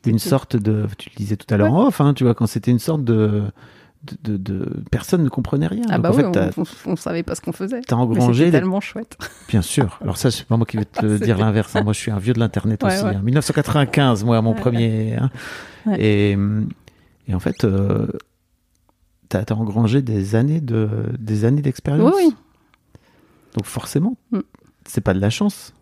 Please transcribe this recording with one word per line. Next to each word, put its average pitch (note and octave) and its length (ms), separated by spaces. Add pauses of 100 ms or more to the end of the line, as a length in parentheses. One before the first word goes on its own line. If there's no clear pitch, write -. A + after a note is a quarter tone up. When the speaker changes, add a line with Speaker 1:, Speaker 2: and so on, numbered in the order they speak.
Speaker 1:
une A#2 120
Speaker 2:
c'était F3 120
Speaker 1:
sorte C3 260
de, G#2+ 300 (100)
tu - 140
le - 60
disais G2+ 200
tout - 160
à G#2+ 60
l'heure G#2 140
Speaker 2:
Ouais. D#3+ 80
Speaker 1:
en C4+ 80
off, F#3+ 120
hein, C#3+ 140
tu C3 100
vois, A#2 100
quand A2+ 120
c'était A#2+ 240
une B2 80
sorte D#3 260
de, G#2+ 380 (600)
de, - 180
de, G#2 160
de, F#2+ 520
personne E3+ 320
ne C3+ 60
comprenait C#3 380
rien. G3+ 240
Speaker 2:
Ah F#3 80
Speaker 1:
Donc, - 60
Speaker 2:
bah E3+ 60
Speaker 1:
en - 60
Speaker 2:
oui, C#4+ 60
Speaker 1:
fait, F#3 100
t'as F#2+ 240
Speaker 2:
on, - 60
on, - 300
on E3 40
savait E3+ 260
pas E3+ 120
ce - 80
qu'on E3 100
faisait. A#3 300
Speaker 1:
t'as - 140
Speaker 2:
Mais B2 60
Speaker 1:
engrangé A#2+ 440
Speaker 2:
c'était F3 60
Speaker 1:
des D3 80
Speaker 2:
tellement F#3 200
chouette. - 380 (300)
Speaker 1:
Bien G#2 120
sûr. - 400
Alors F#2+ 160
ça, B2+ 140
c'est - 160
pas A2+ 100
moi A#2 80
qui - 140
vais G#2 80
te - 140
Speaker 2:
<laughs> G#2+ 180
C'est G2 40
Speaker 1:
dire A2 140
l'inverse, G#2+ 400
hein. G#2 60
Moi, G#2+ 100
je - 60
suis - 120
un G#2 80
vieux G#2+ 140
de A2+ 60
l'Internet A2 440
Speaker 2:
Ouais, F#3+ 120
Speaker 1:
aussi, G2+ 100
Speaker 2:
ouais. G2+ 100
Speaker 1:
hein. G2 80
Mille A#2+ 120
neuf D3 100
cent - 80
quatre-vingt-quinze, C#3 720
moi, A#2 160
mon A2 140
Speaker 2:
Ouais, - 40
Speaker 1:
premier, A2+ 580
hein. B2 140 (540)
Speaker 2:
ouais. G#3 180
Speaker 1:
Et, G#2 360 (880)
et - 60
en F2+ 60
fait, - 240
euh, G2 420 (1200)
t'as, G2 160
t'as A2 100
engrangé A2+ 460
des G#2+ 340
années D3 280
de, A2 260 (300)
des G#2+ 260
années C#3 160
d'expérience. D3 560
Speaker 2:
Oui, F#4+ 120
oui. A#3 60 (1200)
Speaker 1:
Donc G#2 120
forcément, - 500 (160)
Speaker 2:
Mm. A#3 60 (480)
Speaker 1:
c'est - 160
pas G#2 100
de F#2+ 80
la G2+ 80
chance. - 540